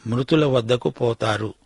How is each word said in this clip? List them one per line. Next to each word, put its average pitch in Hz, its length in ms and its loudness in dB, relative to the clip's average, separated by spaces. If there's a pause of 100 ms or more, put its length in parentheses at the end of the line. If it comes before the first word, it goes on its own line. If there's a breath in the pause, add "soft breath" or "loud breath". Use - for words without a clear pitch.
మృతుల 131 380 2
వద్దకు 123 460 0
పోతారు." 110 640 -2 (120)